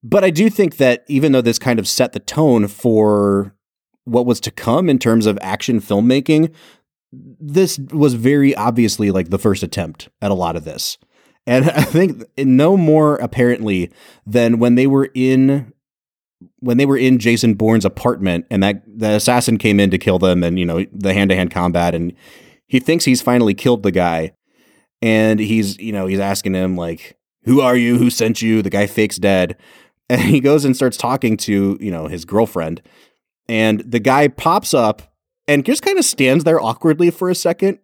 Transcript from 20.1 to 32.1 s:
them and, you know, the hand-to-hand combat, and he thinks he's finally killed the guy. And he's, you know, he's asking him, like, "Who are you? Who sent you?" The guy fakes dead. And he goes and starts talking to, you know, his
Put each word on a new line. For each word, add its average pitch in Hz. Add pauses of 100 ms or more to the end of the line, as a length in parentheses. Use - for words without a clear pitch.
them 90
and, 85
you 90
know, 85
the 98
hand-to-hand 95
combat, 87
and 85 (540)
he 127
thinks 165
he's 127
finally 120
killed 117
the 98
guy. 85 (680)
And 110
he's, 107
you 110
know, 98
he's 95
asking 98
him, 92
like, 85 (280)
"Who 127
are 127
you? 120
Who 120
sent 113
you?" 110
The 95
guy 101
fakes 107
dead. 92 (520)
And 123
he -
goes 143
and 131
starts 127
talking 120
to, 98
you 104
know, 80
his 80